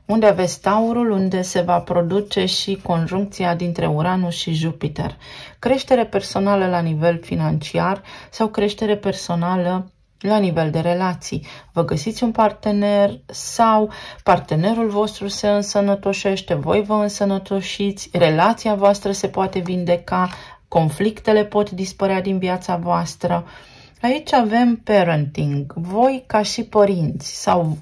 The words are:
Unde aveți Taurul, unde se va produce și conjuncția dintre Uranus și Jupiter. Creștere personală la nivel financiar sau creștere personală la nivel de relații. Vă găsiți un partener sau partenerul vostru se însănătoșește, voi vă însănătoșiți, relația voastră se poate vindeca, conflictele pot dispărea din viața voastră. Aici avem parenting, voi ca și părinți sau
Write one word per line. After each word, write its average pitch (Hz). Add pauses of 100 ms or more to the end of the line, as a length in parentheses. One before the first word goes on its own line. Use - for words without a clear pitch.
Unde 214
aveți 180
Taurul, 226
unde 190
se 185
va 175
produce 185
și 190
conjuncția 180
dintre 170
Uranus 170
și -
Jupiter. 160 (420)
Creștere 254
personală 196
la 180
nivel 165
financiar 165 (280)
sau -
creștere 208
personală 180 (340)
la 214
nivel 165
de 160
relații. 175 (260)
Vă 165
găsiți 165
un 233
partener 208
sau 220 (320)
partenerul 196
vostru 208
se 202
însănătoșește, 202
voi 165
vă 208
însănătoșiți, 202
relația 180
voastră 202
se 196
poate 190
vindeca, 180 (400)
conflictele 208
pot 208
dispărea 190
din 190
viața 180
voastră. 170 (580)
Aici 277
avem 233
parenting, 147
voi 233
ca 214
și 214
părinți 196
sau 170